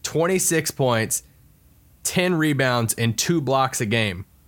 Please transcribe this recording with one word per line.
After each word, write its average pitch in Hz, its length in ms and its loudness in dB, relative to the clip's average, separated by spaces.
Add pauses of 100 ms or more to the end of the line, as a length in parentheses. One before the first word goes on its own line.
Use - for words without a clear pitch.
twenty-six 170 720 0
points, 120 500 0 (840)
ten 185 300 0
rebounds, 135 640 0
and 117 220 0
two 170 220 0
blocks 131 420 0
a 120 40 -2
game, 104 400 -2 (220)